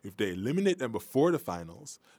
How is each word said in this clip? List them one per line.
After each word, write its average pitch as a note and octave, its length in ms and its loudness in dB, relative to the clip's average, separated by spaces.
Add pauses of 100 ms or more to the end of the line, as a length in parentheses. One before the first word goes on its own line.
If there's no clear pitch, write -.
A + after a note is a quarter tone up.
if F#2+ 140 -12
they G2+ 140 2
eliminate D#3 480 2
them B2 120 -2
before C3+ 400 2
the D#3+ 80 2
finals, E2+ 600 -10 (180)